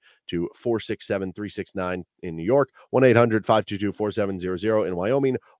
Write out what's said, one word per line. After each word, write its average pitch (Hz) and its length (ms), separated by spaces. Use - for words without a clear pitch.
to 85 260
four 117 260
six - 280
seven 95 240
three 104 160
six - 260
nine 90 300
in 85 140
New 82 80
York, 131 280
one 127 160
eight 120 100
hundred 113 300
five 110 200
two 104 120
two 98 160
four 107 180
seven 98 260
zero 90 200
zero 107 260
in 87 140
Wyoming, 127 400